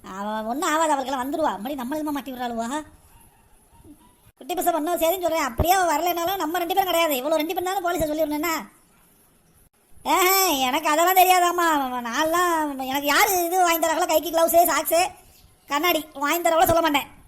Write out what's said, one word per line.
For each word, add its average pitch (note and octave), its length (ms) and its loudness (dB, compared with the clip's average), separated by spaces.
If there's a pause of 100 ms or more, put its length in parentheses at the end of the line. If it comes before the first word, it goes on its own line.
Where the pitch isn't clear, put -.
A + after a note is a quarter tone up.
(180)
அவ G#3+ 320 -6
ஒன்றும் D#4 220 -4
ஆகாது, D#4 200 0
அவளுக்கெல்லாம் C4+ 320 -4
வந்துருவா. D4 280 -2
மறுபடி G3+ 220 -8
நம்மள C4+ 240 -6
இதுமா D4+ 180 -6
மாட்டி C#4 160 -10
விடுறாளுவா? A#3+ 360 -6 (1700)
குட்டி C#4 160 -10
பசங்க E4+ 260 0
ஒன்றும் E4+ 220 -2
சரின்னு F4 240 0
சொல்றேன், D#4+ 220 0
அப்படியே A#3+ 260 0
அவ F#4+ 180 2
வரலைனாலும் F4 500 -2
நம்ம D#4+ 160 -4
ரெண்டு F4 160 -4
பேரும் F#4+ 160 0
கிடையாது. E4 300 0
இவ்வளோ D#4 200 0
ரெண்டு E4 140 -4
பேரும் F4+ 160 -4
தானே F#4+ 160 -4
போலீஸை E4 240 -2
சொல்லிடணும்னா? D4+ 440 -2 (1500)
ஏஹே, F4+ 240 2 (300)
எனக்கு C4+ 340 -2
அதெல்லாம் F4 280 4
தெரியாதாம்மா. F4 540 4
அவன் B3+ 360 -4
நான்லாம், D#4+ 420 0 (400)
எனக்கு C#4+ 220 -2
யாரு G4+ 180 4 (120)
இது E4+ 160 -2
வாங்கி E4 220 2
தராங்களோ, D#4+ 240 0
கைக்கு D#4 240 0
கிளவுஸு, E4 300 4 (100)
சாக்ஸு, D#4 300 0 (680)
கண்ணாடி D#4+ 300 0 (240)
வாங்கி D#4+ 200 -2
தரவளோ E4+ 260 4
சொல்ல E4 160 4
மாட்டேன். C#4+ 220 0 (200)